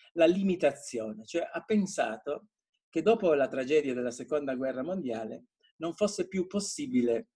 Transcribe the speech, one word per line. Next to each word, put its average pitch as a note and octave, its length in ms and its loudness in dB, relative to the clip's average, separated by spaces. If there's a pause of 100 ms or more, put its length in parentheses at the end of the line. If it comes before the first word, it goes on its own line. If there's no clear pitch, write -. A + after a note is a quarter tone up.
(160)
la E3 100 6
limitazione, D#3 1000 0
cioè E3+ 240 -4
ha E3 120 -8
pensato C#3+ 840 -2 (400)
che D#3+ 140 -2
dopo F#3+ 320 4
la C3+ 140 4
tragedia C3+ 440 2
della B2 180 0
Seconda C3 440 -4
Guerra C3 280 -4
Mondiale B2 640 -4 (300)
non E3 160 -6
fosse G3+ 340 -2
più F#3 200 -2
possibile, B2+ 880 0